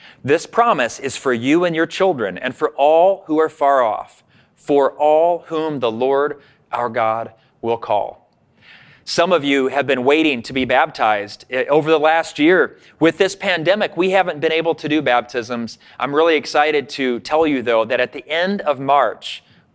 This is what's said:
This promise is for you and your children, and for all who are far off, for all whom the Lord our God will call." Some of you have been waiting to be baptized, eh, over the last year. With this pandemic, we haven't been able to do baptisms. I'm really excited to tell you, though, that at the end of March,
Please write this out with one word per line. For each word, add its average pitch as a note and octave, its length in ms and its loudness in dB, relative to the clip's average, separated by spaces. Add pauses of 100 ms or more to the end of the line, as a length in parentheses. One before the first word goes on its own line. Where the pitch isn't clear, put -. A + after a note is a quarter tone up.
(220)
This D3 240 0
promise F#3+ 540 0
is C3+ 160 -8
for C3 160 -2
you C3+ 320 0
and E3+ 100 -2
your E3 120 0
children, C#3 520 -2
and B2+ 160 -6
for - 220 -2
all E3 500 4
who D#3 140 0
are D#3+ 80 2
far C#3 340 2
off, - 400 -4 (320)
for C#3+ 380 0
all D#3+ 560 2
whom D#3 320 -4
the A#2 100 0
Lord C#3 500 -2 (300)
our A#2+ 180 -4
God A2+ 440 -4 (280)
will A#2 180 -2
call." - 520 -6 (720)
Some F3 300 0
of D#3+ 100 2
you C#3 260 0
have C3+ 200 -2
been B2+ 160 0
waiting D3 380 2
to C3+ 100 -14
be C3 120 -2
baptized, A#2+ 840 0
eh, B2+ 140 -2
over D3+ 260 2
the D#3+ 80 4
last D#3+ 400 0
year. D#3 380 2 (240)
With D#3+ 180 2
this F#3+ 160 0
pandemic, F#3 600 -2
we F#3 140 0
haven't F3 300 0
been D#3+ 120 0
able D#3+ 240 0
to D#3 120 -10
do D3+ 140 0
baptisms. A#2+ 760 -2 (200)
I'm C3+ 160 -4
really D#3+ 220 4
excited D3 540 0
to B2+ 300 -2
tell D#3+ 240 0
you, C#3+ 160 0
though, A2+ 260 2
that A#2+ 120 -2
at B2 140 -2
the C#3+ 160 -16
end F#3 320 -4
of C#3+ 180 -2
March, C3+ 640 -2 (320)